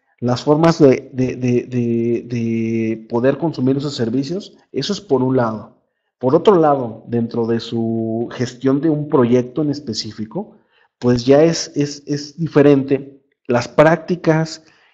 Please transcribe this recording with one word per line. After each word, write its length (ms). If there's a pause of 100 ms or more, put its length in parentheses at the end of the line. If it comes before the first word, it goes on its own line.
(200)
las 220
formas 380
de, 340
de, 220
de, 300
de, 640
de 840
poder 280
consumir 400
esos 160
servicios. 640 (140)
Eso 220
es 80
por 200
un 140
lado. 420 (400)
Por 160
otro 220
lado, 520
dentro 380
de 140
su 720
gestión 500
de 80
un 200
proyecto 520
en 80
específico, 840 (420)
pues 280
ya 180
es, 320
es, 320
es 300
diferente 840 (280)
las 200
prácticas 960 (300)